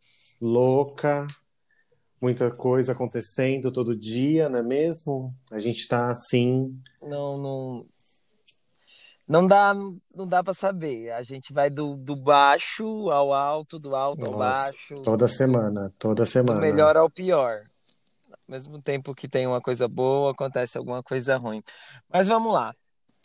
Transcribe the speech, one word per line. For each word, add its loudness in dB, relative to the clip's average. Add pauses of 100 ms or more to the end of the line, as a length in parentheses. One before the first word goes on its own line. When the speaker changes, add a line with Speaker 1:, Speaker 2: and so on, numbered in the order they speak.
(400)
Speaker 1:
Louca. 0 (920)
Muita 0
coisa 0
acontecendo -2
todo -2
dia, 0
não -2
é 0
mesmo? -4 (160)
A -10
gente -4
tá 0
assim. 0 (240)
Speaker 2:
Não, -8
não, -10 (1400)
não 6
dá, 6 (400)
não -12
dá 0
pra -6
saber. -6
A -8
gente -16
vai 2
do, -6
do -8
baixo 4
ao 4
alto, -2
do -10
alto -2
ao -6
Speaker 1:
Nossa, -6
Speaker 2:
baixo, -4
Speaker 1:
toda 4
Speaker 2:
do, 4
Speaker 1:
semana, 0
toda 2
Speaker 2:
do 2
Speaker 1:
semana. 2
Speaker 2:
melhor 6
ao 6
pior. 0 (680)
Ao -20 (100)
mesmo -14
tempo -6
que -12
tem 0
uma 0
coisa -2
boa, 0
acontece -4
alguma -8
coisa 0
ruim. -6 (480)
Mas 2
vamos 2
lá. 0 (500)